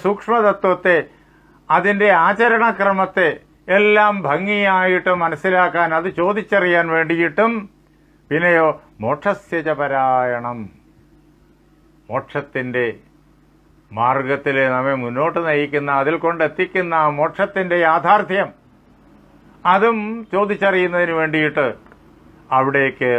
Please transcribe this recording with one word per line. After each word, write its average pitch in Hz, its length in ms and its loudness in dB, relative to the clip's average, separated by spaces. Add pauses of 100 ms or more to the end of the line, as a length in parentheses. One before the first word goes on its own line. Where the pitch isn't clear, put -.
സൂക്ഷ്മതത്വത്തെ, 196 960 0 (720)
അതിൻ്റെ 196 400 2 (160)
ആചരണക്രമത്തെ 196 1040 2 (480)
എല്ലാം 208 360 4 (140)
ഭംഗിയായിട്ട് 185 840 0 (120)
മനസ്സിലാക്കാൻ, 170 640 0 (120)
അത് 175 100 -6 (100)
ചോദിച്ചറിയാൻ 180 680 0 (100)
വേണ്ടിയിട്ടും, 165 560 0 (800)
പിന്നെയോ 165 360 2 (380)
മോക്ഷസ്യ 170 520 -4 (100)
ച - 20 -4 (100)
പരായണം, 127 800 -2 (1500)
മോക്ഷത്തിൻ്റെ 127 760 -4 (1040)
മാർഗത്തിൽ 135 640 -2 (200)
നമ്മെ 135 280 -2
മുന്നോട്ട് 143 360 -2 (100)
നയിക്കുന്ന, 143 400 -2 (120)
അതിൽ 151 140 0 (120)
കൊണ്ടെത്തിക്കുന്ന 170 680 -2 (100)
ആ - 20 2 (140)
മോക്ഷത്തിൻ്റെ 180 580 -2 (100)
യാഥാർത്ഥ്യം, 175 600 0 (1200)
അതും 220 240 2 (340)
ചോദിച്ചറിയുന്നതിന് 185 880 0
വേണ്ടിയിട്ട് 151 460 0 (920)
അവിടേക്ക് 135 600 0